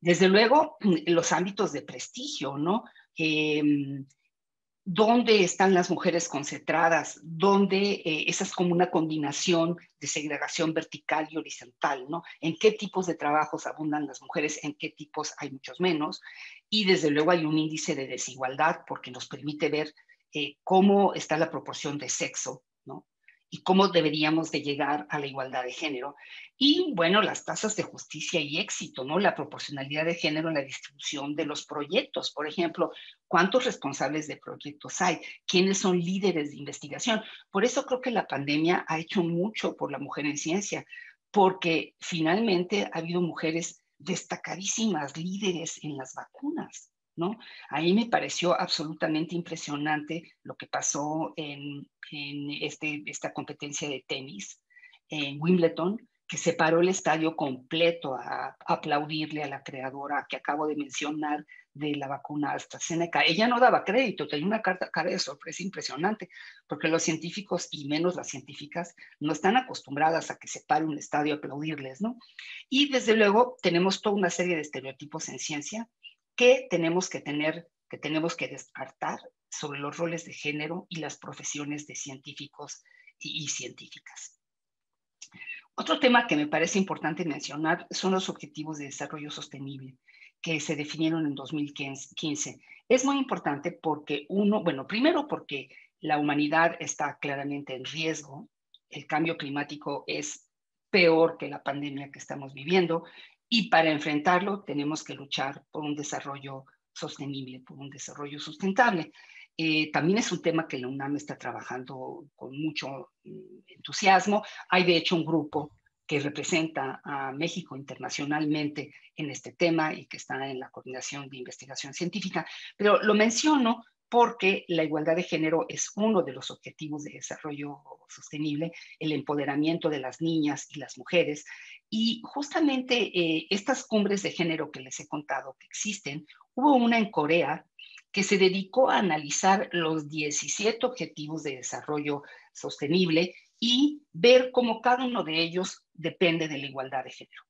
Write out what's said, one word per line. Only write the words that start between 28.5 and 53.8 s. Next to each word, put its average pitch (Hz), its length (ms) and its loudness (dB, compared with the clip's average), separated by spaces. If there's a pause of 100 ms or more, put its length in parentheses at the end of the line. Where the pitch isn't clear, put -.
éxito, 170 460 -6
¿no? 151 140 -2
La 190 160 4
proporcionalidad 143 680 -6
de 165 100 0
género 160 340 -2
en 160 80 -2
la 139 60 0
distribución 139 720 -8
de 156 120 -2
los 147 180 -6
proyectos. 147 680 -4
Por 147 160 -6
ejemplo, 160 440 -2 (360)
¿cuántos 190 380 2
responsables 147 640 -4
de 139 100 -10
proyectos - 640 -12
hay? 160 200 0 (260)
¿Quiénes 190 320 4
son 180 200 2
líderes 175 520 0
de 139 80 -16
investigación? 143 640 -4 (280)
Por 196 140 0
eso 247 220 0
creo 254 160 -2
que 262 80 -2
la 226 160 0
pandemia 147 600 2
ha 160 120 -2
hecho 170 240 -2
mucho 170 540 -2
por 143 140 -6
la 139 80 -8
mujer 143 280 -6
en 147 100 -2
ciencia, 160 480 -2 (460)
porque 185 680 4
finalmente 185 920 2
ha 165 60 -4
habido 175 240 0
mujeres 165 600 -4 (140)
destacadísimas, 175 1200 -4
líderes 180 640 -4
en 151 140 -6
las 131 180 -12
vacunas, - 800 -10 (260)
¿no? 190 180 -2 (320)
Ahí 165 240 2
me 226 140 4
pareció 165 520 0
absolutamente 160 760 -2
impresionante 156 960 -6 (120)
lo 139 120 -14
que - 100 -14
pasó 151 680 -4
en, 143 500 -10 (240)
en 143 400 -8 (120)
este, 151 440 -6
esta - 280 -8
competencia 147 540 -8